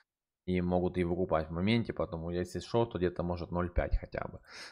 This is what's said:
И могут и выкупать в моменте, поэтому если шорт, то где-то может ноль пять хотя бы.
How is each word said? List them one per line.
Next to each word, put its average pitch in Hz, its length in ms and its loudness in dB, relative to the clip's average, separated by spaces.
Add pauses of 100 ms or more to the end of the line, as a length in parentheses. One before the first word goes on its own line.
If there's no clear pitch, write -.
(460)
И 90 160 2
могут 90 360 2
и 90 60 4
выкупать 85 460 0
в - 20 -8
моменте, 98 420 2
поэтому 82 360 -4
если 90 300 -2
шорт, 113 320 0
то 90 80 -2
где-то 87 240 2
может 87 280 -4
ноль 85 180 0
пять - 300 2
хотя - 280 -8
бы. - 120 -14 (320)